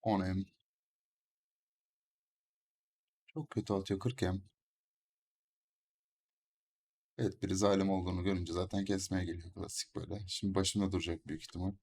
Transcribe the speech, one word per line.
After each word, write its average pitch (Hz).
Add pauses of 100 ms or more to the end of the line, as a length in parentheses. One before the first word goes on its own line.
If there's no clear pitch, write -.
On 104
em. 95 (2750)
Çok 156
kötü 107
atıyor, 98
kırk -
em. 95 (2750)
Evet, 104
biri 95
zalim 98
olduğunu 90
görünce 90
zaten 92
kesmeye 95
geliyor, 85
klasik -
böyle. 101
Şimdi 95
başında 95
duracak 85
büyük 78
ihtimal. 92 (100)